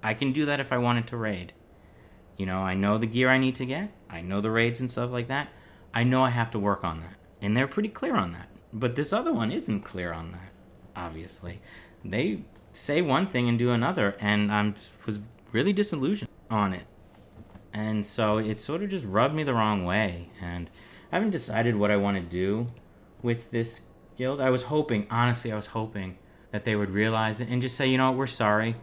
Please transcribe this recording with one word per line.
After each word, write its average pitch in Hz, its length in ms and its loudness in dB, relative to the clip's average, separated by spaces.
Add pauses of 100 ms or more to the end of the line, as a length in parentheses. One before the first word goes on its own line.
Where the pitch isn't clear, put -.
I 110 140 0
can 135 180 0
do 151 120 0
that 143 140 0
if 135 140 -2
I 123 60 2
wanted 120 280 2
to 120 100 -8
raid. 101 360 -6 (800)
You 95 120 -4
know, 92 120 0
I 92 140 0
know 101 240 4
the 110 80 0
gear 123 240 2
I 131 80 6
need 131 180 2
to 131 100 -6
get. 165 260 -6 (180)
I 170 120 -12
know 101 200 -2
the 110 100 0
raids 117 280 2
and 127 120 -4
stuff 123 200 -4
like 120 160 -4
that. 139 220 -4 (440)
I 117 100 2
know 127 200 4
I 127 80 4
have 117 200 0
to 110 80 -2
work 101 240 0
on 82 180 -4
that. 87 140 -14 (260)
And 101 140 2
they're 131 120 2
pretty 208 220 -2
clear 269 260 -4
on 92 180 0
that. - 160 -16 (240)
But 120 220 0
this 147 180 -2
other 262 200 2
one 117 180 0
isn't 117 300 -2
clear 87 300 -6
on 82 220 -8
that, 92 180 -14 (440)
obviously. 87 640 -12 (420)
They 151 380 -2 (320)
say 147 280 0
one 160 260 2
thing 123 200 0
and 120 100 4
do 120 140 4
another, 120 480 2
and 104 320 2
I'm, 104 240 2 (300)
was 104 140 -4 (320)
really 143 200 2
disillusioned 196 580 0 (200)
on 101 240 2
it. 90 120 -10 (880)
And 107 320 -2
so 107 320 2
it 110 220 -2
sort 165 240 -4
of 208 60 -4
just 185 160 -4
rubbed 110 280 2
me 156 100 -2
the 139 100 0
wrong 107 300 2
way. 87 460 0 (120)
And 87 280 -8 (420)
I - 40 -2
haven't 208 160 0
decided 117 440 0
what 104 160 2
I 104 60 4
wanna 101 240 0
do 95 460 -2 (540)
with 117 300 -2
this 117 300 -4 (360)
guild. 131 220 -2
I 131 100 4
was 127 140 4
hoping, 131 460 0
honestly, 120 420 2
I 107 40 -2
was 104 120 -6
hoping 104 500 -6 (340)
that 104 120 -4
they 110 120 2
would 104 140 2
realize 110 520 2
it 117 80 -6
and 123 120 0
just 123 140 -4
say, 139 120 2
"You 131 100 4
know 131 140 4
what, 127 60 0
we're 135 100 -2
sorry. 113 560 2